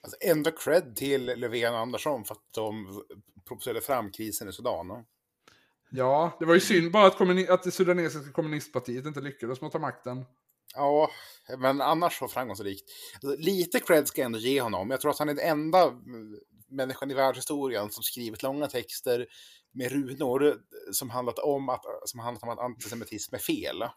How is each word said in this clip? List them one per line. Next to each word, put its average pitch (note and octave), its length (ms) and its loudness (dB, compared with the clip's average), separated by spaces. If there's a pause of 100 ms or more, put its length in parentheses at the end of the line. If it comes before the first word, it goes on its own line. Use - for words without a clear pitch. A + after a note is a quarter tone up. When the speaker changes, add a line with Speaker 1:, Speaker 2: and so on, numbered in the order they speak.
Speaker 1:
Alltså, - 200 -16
ändå D#3+ 300 4
cred D#3 460 0
till C3+ 280 0
Löfven A#2+ 500 -2
och A2+ 60 -2
Andersson A#2+ 440 -4
för A2 100 -10
att - 200 -20
de G#2+ 480 -6 (460)
provocerade A2+ 320 -6
fram A#2 320 -2
krisen G#2+ 360 -8
i F#2 40 -10
Sudan, F#2 360 -6
no? A2 160 -14 (880)
Speaker 2:
Ja, C#3 500 2
det E3 40 -2
var E3 100 8
ju F#3 60 10
synd E3+ 320 4
bara G#3 140 8
att F#3+ 120 6
kommuni-, F#3 300 4
att F3+ 140 6
det F3+ 80 -2
sudanesiska D#3+ 640 0
kommunistpartiet C#3 760 -4
inte D3 140 -8
lyckades C3 400 -8
med D#3 60 -10
att D3 60 -10
ta D#3+ 60 -4
makten. C3 460 -6 (500)
Speaker 1:
Ja, D3 360 4 (480)
men C3+ 220 4
annars D#3+ 380 2
så B2 100 -4
framgångsrikt. G2+ 560 -6 (300)
Alltså, C#3 280 -4
lite F3 380 2
cred D3+ 280 6
ska - 120 -4
jag B2+ 60 2
ändå A2+ 120 -4
ge C3 220 2
honom. G#2 300 -2
Jag C3+ 100 -2
tror D3 100 2
att - 80 -2
han D3+ 100 0
är D3 60 -2
den D#3 160 0
enda, D#3+ 320 4
mm, A#2+ 560 -2 (300)
människan C3 420 -6
i C3 40 -4
världshistorien C3 760 0
som A2 120 -12
skrivit A2 400 -6
långa C#3 240 -2
texter B2 600 -2 (460)
med B2 200 -4
runor C3+ 640 2 (380)
som B2 180 -4
handlat B2 280 -4
om C#3 300 0
att, B2+ 160 -4 (200)
som A#2+ 160 -10
handlat A#2 220 -8
om A#2 60 -8
att A#2 100 -8
antisemitism A#2 760 -10
är A#2 40 -8
fel. F#2 440 -4 (140)